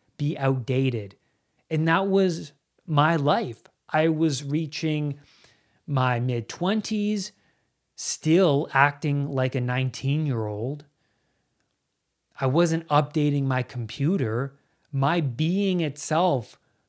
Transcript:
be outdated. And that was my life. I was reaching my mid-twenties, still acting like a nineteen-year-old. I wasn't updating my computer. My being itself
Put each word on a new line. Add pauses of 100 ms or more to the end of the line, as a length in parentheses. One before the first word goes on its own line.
(180)
be
outdated. (540)
And
that
was (340)
my
life. (260)
I
was
reaching (680)
my
mid-twenties, (640)
still
acting
like
a
nineteen-year-old. (1600)
I
wasn't
updating
my
computer. (340)
My
being
itself (320)